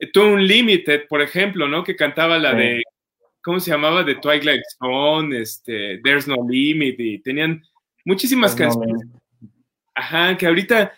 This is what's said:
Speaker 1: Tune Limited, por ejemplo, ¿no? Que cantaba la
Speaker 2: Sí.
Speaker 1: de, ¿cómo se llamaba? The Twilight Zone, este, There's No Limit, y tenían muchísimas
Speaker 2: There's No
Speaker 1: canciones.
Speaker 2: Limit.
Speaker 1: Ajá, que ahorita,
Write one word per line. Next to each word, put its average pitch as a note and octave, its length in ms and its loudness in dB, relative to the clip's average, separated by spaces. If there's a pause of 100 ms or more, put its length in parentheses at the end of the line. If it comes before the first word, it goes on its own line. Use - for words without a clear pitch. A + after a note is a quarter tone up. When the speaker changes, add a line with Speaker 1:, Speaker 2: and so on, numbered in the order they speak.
(120)
Speaker 1:
Tune G3+ 300 6
Limited, F#3+ 680 2
por D3 140 0
ejemplo, F3+ 460 -2
¿no? D#3+ 160 -2
Que F#3 120 -6
cantaba D#3+ 420 0
la C#3+ 140 2
Speaker 2:
Sí. A2+ 60 2
Speaker 1:
de, A#2+ 240 0 (600)
¿cómo F3 180 -4
se F3 100 -4
llamaba? D#3 340 0
The C#3 120 -2
Twilight D3 460 0 (160)
Zone, C#3 640 -2
este, G#2 600 -10
There's C#3 240 0
No C3+ 100 -2 (120)
Limit, C#3 500 0
y A2 200 -6
tenían D#3 440 -4 (420)
muchísimas A3+ 520 0
Speaker 2:
There's C#3+ 180 2
No A#2 60 -2
Speaker 1:
canciones. A#2 260 -4
Speaker 2:
Limit. - 160 -20 (720)
Speaker 1:
Ajá, F3 420 0
que F3+ 100 -2
ahorita, G3 520 2